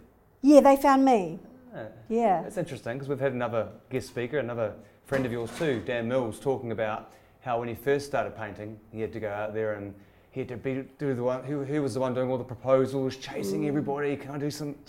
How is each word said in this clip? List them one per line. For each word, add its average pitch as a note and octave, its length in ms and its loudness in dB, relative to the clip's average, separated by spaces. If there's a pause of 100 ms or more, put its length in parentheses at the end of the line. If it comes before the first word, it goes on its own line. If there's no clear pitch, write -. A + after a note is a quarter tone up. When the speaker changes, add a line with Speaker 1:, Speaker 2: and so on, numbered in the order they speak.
(420)
Speaker 1:
Yeah, C#4 200 10
they C4+ 160 8
found C4+ 280 6
me. F#3+ 340 4 (360)
Speaker 2:
Ah, A#2 100 -10 (220)
Speaker 1:
Yeah. A3 360 2
Speaker 2:
that's - 140 -8
interesting, B2+ 400 -6
'cause C#3 120 -8
we've C3+ 100 -2
had C3+ 140 0
another A2+ 360 -2 (200)
guest B2+ 180 -4
speaker, B2 320 -4
another A#2 340 -4 (320)
friend C3+ 220 0
of A#2 40 -2
yours A#2 280 -4
too, C3+ 260 0
Dan A#2 220 -2
Mills, A#2+ 320 0
talking A#2+ 320 -2
about A2 400 -4 (300)
how A#2+ 180 -2
when A#2+ 80 -4
he A#2 80 -6
first C#3+ 320 0
started A2 280 -2
painting, G#2+ 440 -10 (120)
he A2 100 -6
had A2 120 -4
to A2+ 60 -8
go G#2 100 -4
out G#2 240 -6
there G#2+ 200 -2
and G2+ 200 -8 (380)
he C3 100 -6
had A#2+ 80 -6
to A#2+ 80 -10
be, C3+ 260 -4 (140)
do C#3 160 -2
the A#2+ 100 -2
one, B2+ 200 0
who, C#3 200 -4
who C#3+ 180 -2
was C3 120 -2
the B2 60 -2
one B2+ 140 0
doing B2+ 160 0
all B2+ 100 -2
the A#2+ 40 -6
proposals, C3 720 2
chasing - 460 -4
Speaker 1:
Mm. D3+ 60 0
Speaker 2:
everybody, C#3+ 500 -2
"Can C3+ 140 -12
I D3 80 -8
do D3 100 -2
some, C#3+ 260 -8 (140)